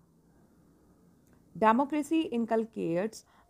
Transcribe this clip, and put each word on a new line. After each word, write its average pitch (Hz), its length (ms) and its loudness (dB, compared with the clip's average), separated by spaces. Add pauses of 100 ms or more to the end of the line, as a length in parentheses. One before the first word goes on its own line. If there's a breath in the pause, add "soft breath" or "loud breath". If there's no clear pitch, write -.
(1600)
Democracy 285 760 2
inculcates 220 920 -2 (240 soft breath)